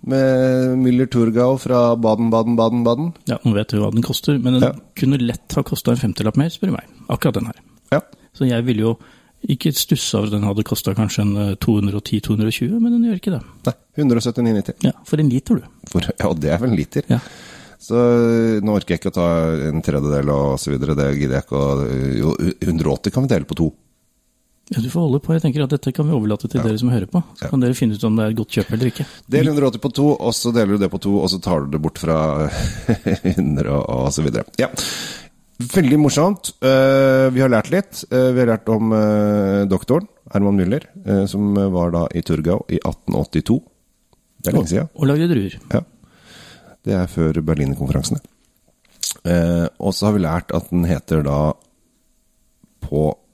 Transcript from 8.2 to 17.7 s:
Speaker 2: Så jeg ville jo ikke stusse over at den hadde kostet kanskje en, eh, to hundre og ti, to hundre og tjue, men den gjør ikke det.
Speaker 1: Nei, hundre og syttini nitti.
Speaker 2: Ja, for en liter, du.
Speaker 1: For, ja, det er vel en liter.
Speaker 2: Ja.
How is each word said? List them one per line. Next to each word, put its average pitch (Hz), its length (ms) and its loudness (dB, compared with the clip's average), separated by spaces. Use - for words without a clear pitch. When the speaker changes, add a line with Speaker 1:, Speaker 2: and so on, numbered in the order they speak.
Speaker 2:
Så - 160 -2
jeg 120 160 0
ville 120 160 0
jo 113 180 0
ikke 147 260 0
stusse - 400 -2
over 104 120 0
at 104 60 -4
den 104 120 0
hadde 101 200 0
kostet - 320 -4
kanskje 107 260 -2
en, 101 140 0
eh, 101 200 -2
to 113 200 0
hundre 101 200 0
og 101 80 -6
ti, 104 160 -2
to - 140 -4
hundre 107 120 0
og 113 60 -2
tjue, 175 280 -4
men 240 120 2
den 233 120 2
gjør 208 160 -2
ikke 190 180 -4
det. 104 40 -10
Speaker 1:
Nei, 123 80 -2
hundre 135 200 2
og 117 60 0
syttini 117 320 0
nitti. 101 180 -2
Speaker 2:
Ja, - 100 2
for - 140 -2
en 151 100 4
liter, 135 280 0
du. - 60 -4
Speaker 1:
For, 90 140 -2
ja, - 320 -2
det 73 180 -2
er 82 80 0
vel 120 120 0
en 110 60 2
liter. 76 320 -4
Speaker 2:
Ja. 120 100 2